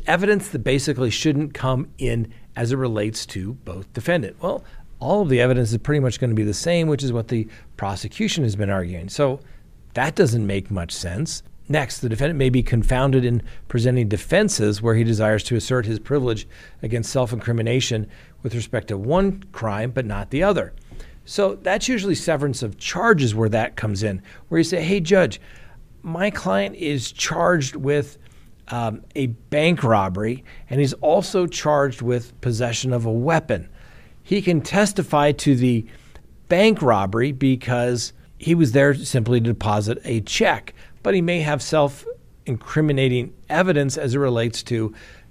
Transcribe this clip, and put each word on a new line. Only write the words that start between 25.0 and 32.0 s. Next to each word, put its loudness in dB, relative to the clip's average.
my -4
client -2
is -4
charged 0
with, -2
um, -4
a 0
bank 0
robbery, 2
and 0
he's 2
also 2
charged 0